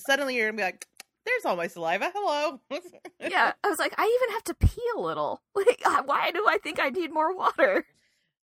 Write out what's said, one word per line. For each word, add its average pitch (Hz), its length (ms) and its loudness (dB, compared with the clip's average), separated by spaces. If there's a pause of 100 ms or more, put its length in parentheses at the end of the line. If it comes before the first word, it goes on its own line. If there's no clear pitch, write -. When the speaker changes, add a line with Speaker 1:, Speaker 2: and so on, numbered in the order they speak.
Speaker 1:
suddenly 269 300 2
you're 220 160 2
gonna 220 60 -8
be 208 60 -2
like, 180 220 -4 (400)
"There's 453 200 0
all 220 100 2
my 170 120 0
saliva. 180 460 -2
Hello." 311 560 0
<laughs> 285 100 -6 (400)
Speaker 2:
Yeah. 339 340 -2 (100)
I 392 60 0
was 330 100 -2
like, 294 180 -4
"I 320 80 0 (160)
even 480 140 0
have 453 100 -6
to 339 80 -4
pee - 280 2 (140)
a 349 40 -6
little. 156 480 -4
<laughs> - 80 -20
Like, 403 300 2
uh, 339 200 2
why 285 260 0
do 349 160 -4
I 320 120 4
think - 200 -6
I 302 100 2
need 294 220 -4
more 320 240 0
water?" 320 500 2 (580)